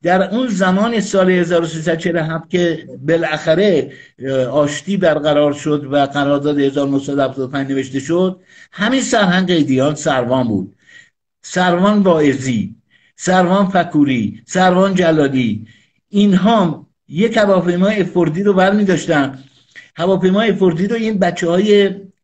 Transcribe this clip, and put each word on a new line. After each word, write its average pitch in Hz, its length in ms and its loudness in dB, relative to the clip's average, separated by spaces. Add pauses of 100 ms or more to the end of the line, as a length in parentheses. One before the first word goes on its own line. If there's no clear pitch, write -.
در 185 320 0
اون 254 140 -2
زمان 196 520 0
سال 190 300 2
هزار 175 320 2
و 170 40 -4
سیصد 160 320 -4
چهل 170 180 -2
و 165 60 -2
هفت 160 280 -8
که 175 360 -2 (200)
بالاخره، 160 880 0 (260)
اه، 131 260 -2
آشتی 147 520 -2
برقرار 147 560 2
شد 143 400 -4
و 143 140 2
قرارداد 143 520 -2
هزار 139 300 0
نهصد 139 300 -4
هفتاد 135 200 -2
و 131 100 -6
پنج 139 220 -6
نوشته 135 300 -4
شد، 180 400 -2 (320)
همین 233 280 -2
سرهنگ 190 460 0
قیدیان 147 480 0
سروان 131 540 -2
بود. 98 280 -4 (680)
سروان 180 600 0
واعظی، 135 760 0 (400)
سروان 185 520 2
فکوری، 143 800 0
سروان 185 480 2
جلالی، 135 720 0 (420)
اینها 202 800 2 (220)
یک 220 280 -2
هواپیمای 196 640 2
افوردی 170 420 0
رو 202 100 2
برمی 196 320 2
داشتن. 147 540 -2 (580)
هواپیمای 190 540 0
افوردی 180 360 0
رو 233 100 -2
این 220 220 -4
بچه‌های 190 720 2 (340)